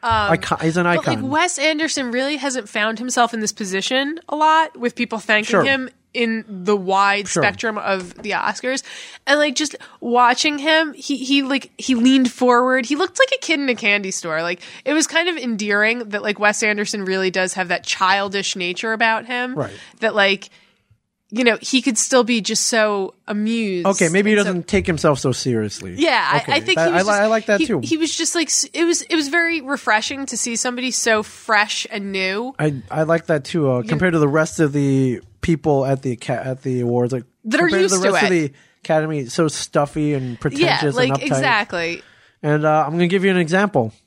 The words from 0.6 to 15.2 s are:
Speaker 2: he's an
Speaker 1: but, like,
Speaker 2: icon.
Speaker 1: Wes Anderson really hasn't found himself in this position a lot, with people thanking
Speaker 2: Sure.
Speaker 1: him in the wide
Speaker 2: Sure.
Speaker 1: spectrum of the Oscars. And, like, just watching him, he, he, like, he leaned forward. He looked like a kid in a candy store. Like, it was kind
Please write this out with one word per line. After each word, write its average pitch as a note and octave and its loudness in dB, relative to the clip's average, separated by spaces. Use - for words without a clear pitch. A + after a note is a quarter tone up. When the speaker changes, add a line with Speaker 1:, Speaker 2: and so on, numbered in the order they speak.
Speaker 2:
he's D#3+ 0
an F3+ 2
Speaker 1:
but, F3 2
like, - -2
Speaker 2:
icon. - -2
Speaker 1:
Wes E4+ 0
Anderson D4+ -2
really C4 -2
hasn't B3+ -6
found A3 -2
himself A#3+ 0
in A3+ -6
this G#3+ -4
position B3+ -2
a - -4
lot, D#4 2
with A#3+ -4
people A3+ -4
thanking G#3+ 0
Speaker 2:
Sure. G3 4
Speaker 1:
him C4 0
in A3+ -2
the G3 -2
wide G3 2
Speaker 2:
Sure. E3+ 0
Speaker 1:
spectrum G#3+ 0
of F#3+ -4
the G#3 -6
Oscars. B3 -4
And, C#4+ 4
like, D4 2
just D4+ -4
watching B3 2
him, D#4 2
he, - -4
he, C4+ 2
like, C4+ -2
he - 0
leaned B3+ 6
forward. B3+ 2
He C#4+ 0
looked F4+ -2
like C5 4
a B4+ -4
kid D#4 -2
in C#4 -2
a B3 2
candy G#3 0
store. D#3+ -4
Like, F3 -4
it C#4 0
was D#4 2
kind E4 -2